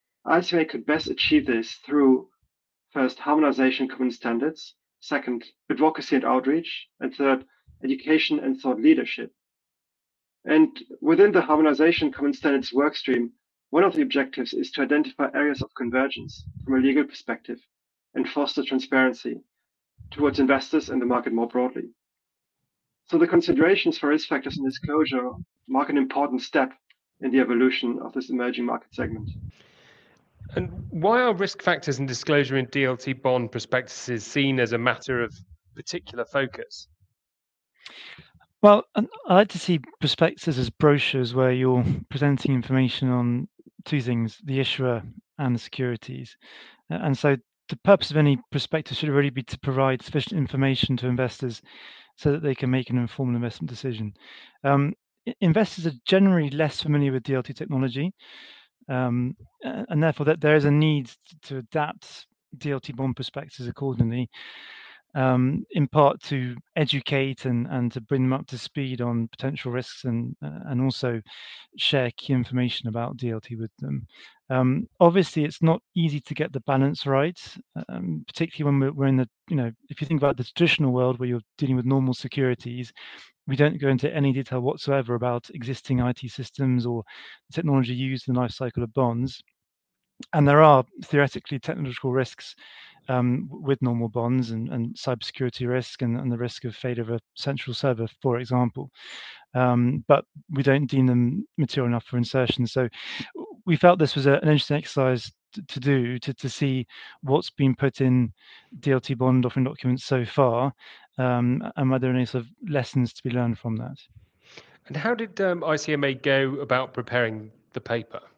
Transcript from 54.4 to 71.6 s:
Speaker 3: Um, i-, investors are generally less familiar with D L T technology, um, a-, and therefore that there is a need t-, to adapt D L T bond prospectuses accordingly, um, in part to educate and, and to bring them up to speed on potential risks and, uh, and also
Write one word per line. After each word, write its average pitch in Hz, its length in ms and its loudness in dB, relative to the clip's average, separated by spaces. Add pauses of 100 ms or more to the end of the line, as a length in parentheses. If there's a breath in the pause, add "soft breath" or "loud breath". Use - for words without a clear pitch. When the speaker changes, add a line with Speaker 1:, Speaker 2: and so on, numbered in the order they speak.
Speaker 3:
Um, 139 280 2 (360)
i-, 247 120 -8
investors 180 460 2
are 143 180 -4
generally 185 460 4
less 147 320 -2
familiar 147 300 2
with 127 100 -2
D 139 140 -2
L 127 80 -2
T - 80 -10
technology, 135 600 -4 (760 loud breath)
um, 127 480 -2 (260)
a-, - 260 -8
and 151 140 0
therefore 151 240 0
that 156 140 2
there 151 160 6
is 143 80 4
a 147 80 4
need 151 340 2
t-, - 380 -20
to 135 140 -10
adapt - 680 -8 (300)
D 143 160 -6
L 135 80 -4
T - 120 -12
bond 131 220 -4
prospectuses 135 540 -12
accordingly, 120 600 -2 (840 loud breath)
um, 131 560 2
in 147 180 0
part 147 340 4
to 127 320 -4 (220)
educate 135 680 -2
and, 120 220 0
and 123 220 -2
to 127 120 -8
bring 131 200 0
them 131 120 2
up 147 120 -4
to 127 120 -12
speed 127 420 -8
on 117 280 -2
potential - 440 -8
risks - 320 -8
and, 120 400 -4
uh, 147 220 -12
and 127 160 -2
also 123 380 -2 (580 loud breath)